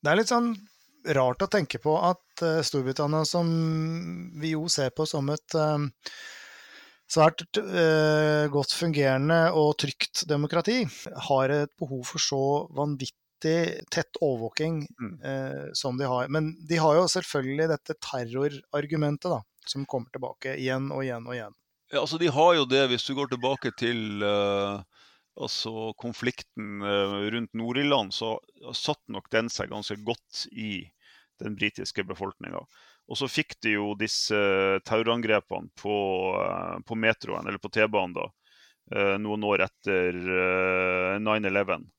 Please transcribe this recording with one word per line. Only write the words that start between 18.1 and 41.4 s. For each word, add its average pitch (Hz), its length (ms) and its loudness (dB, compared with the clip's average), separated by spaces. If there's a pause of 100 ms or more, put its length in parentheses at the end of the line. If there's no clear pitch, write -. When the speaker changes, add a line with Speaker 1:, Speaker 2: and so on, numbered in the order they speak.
Speaker 1:
da, 127 100 0 (260)
som 139 200 -6
kommer 120 240 -6
tilbake 131 480 -8
igjen 131 320 -2
og 135 140 -4
igjen 120 220 -6
og 123 80 -8
igjen. 107 180 -10 (400)
Speaker 2:
Ja, 139 80 2
altså, 156 180 -2
de 170 80 2
har 160 280 6
jo 147 100 4
det, 131 240 4
hvis 123 180 0
du 135 80 -4
går 139 140 -2
tilbake 127 480 -2
til, 110 460 -2
eh, 101 600 0 (560)
altså, 110 580 -6
konflikten, 107 880 -6
eh, 101 480 0
rundt 113 240 -4
Nord-Irland, 120 580 0
så 113 260 -4 (360)
satt - 240 -2 (100)
nok - 220 -10
den 113 180 2
seg - 220 -4
ganske 104 320 -8
godt - 480 -6
i 107 400 -8 (480)
den 104 160 -6
britiske 101 480 -4
befolkninga. 92 600 -8 (440)
Og - 80 -8
så 135 120 -4
fikk - 320 -4
de 110 140 0
jo 104 200 -2
disse 107 400 -2 (480)
terrorangrepene 110 960 0
på, 104 160 -4 (500)
eh, 92 380 -4
på 113 160 -8
metroen, 110 500 0
eller 98 120 -6
på 101 120 -10
T-banen 104 440 2
da, 82 120 -4 (680)
eh, 98 220 2
noen 107 260 -4
år 101 240 4
etter, 90 480 0
eh, 92 1000 2
nine 107 260 2